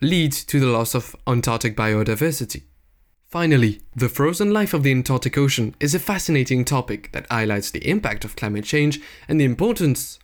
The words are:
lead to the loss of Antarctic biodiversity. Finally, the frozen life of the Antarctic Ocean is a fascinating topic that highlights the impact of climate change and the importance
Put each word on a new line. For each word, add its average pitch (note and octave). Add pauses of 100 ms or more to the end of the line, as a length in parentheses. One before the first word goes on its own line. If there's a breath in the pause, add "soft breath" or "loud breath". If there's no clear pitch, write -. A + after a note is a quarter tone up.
lead D#3
to -
the C3+
loss A#2
of - (100)
Antarctic A#2
biodiversity. A2 (640)
Finally, C#3 (160)
the B2
frozen F3
life G#3
of D3
the C#3
Antarctic B2+
Ocean C3+
is D3
a F3+
fascinating C#3
topic B2
that -
highlights G#2+
the -
impact A#2
of -
climate G#2
change D3 (260 loud breath)
and D#3+
the C#3+
importance D3